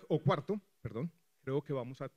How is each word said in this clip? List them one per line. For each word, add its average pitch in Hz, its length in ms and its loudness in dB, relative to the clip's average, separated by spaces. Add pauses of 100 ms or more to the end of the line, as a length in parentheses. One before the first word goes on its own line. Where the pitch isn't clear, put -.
o 160 100 4
cuarto, 190 400 2 (220)
perdón, 117 300 -4 (320)
creo 135 180 0
que 147 100 -6
vamos 131 300 -4
a, 135 160 -8